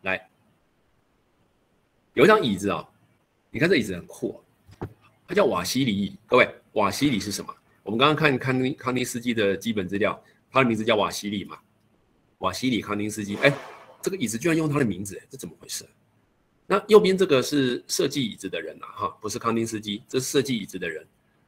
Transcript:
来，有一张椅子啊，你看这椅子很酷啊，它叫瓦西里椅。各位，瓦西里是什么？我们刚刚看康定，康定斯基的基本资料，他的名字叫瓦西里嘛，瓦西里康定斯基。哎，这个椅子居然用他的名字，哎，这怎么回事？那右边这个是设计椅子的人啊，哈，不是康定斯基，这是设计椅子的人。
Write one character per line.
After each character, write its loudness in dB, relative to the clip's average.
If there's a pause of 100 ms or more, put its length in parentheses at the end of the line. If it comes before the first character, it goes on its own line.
来， -6 (1800)
有 6
一 10
张 8
椅 0
子 -2
啊， -4 (640)
你 -8
看 2
这 4
椅 2
子 -6
很 -12
酷 -8 (380)
啊， -10 (380)
它 -6
叫 4
瓦 0
西 -2
里 0
椅。 -4 (100)
各 4
位， 6 (240)
瓦 2
西 0
里 0
是 -6
什 -8
么？ -14 (280)
我 -8
们 -2
刚 4
刚 2
看 2
康 -2
定， -2
康 -4
定 -2
斯 -8
基 -2
的 2
基 -6
本 -4
资 -4
料， -2 (320)
他 2
的 4
名 2
字 -4
叫 2
瓦 2
西 -8
里 -6
嘛， -16 (800)
瓦 -2
西 -2
里 0
康 -6
定 -4
斯 -6
基。 -6
哎， 4 (480)
这 -4
个 -8
椅 -4
子 -4
居 -2
然 2
用 0
他 0
的 2
名 -4
字， -12
哎， -20
这 -20
怎 -14
么 -16
回 -20
事？ -10 (840)
那 0
右 12
边 4
这 4
个 4
是 0
设 0
计 -2
椅 -6
子 -10
的 -8
人 -12
啊， -14
哈， -6
不 -8
是 -6
康 -2
定 0
斯 -6
基， -6
这 -2
是 -4
设 0
计 -2
椅 -6
子 -12
的 -6
人。 -12 (420)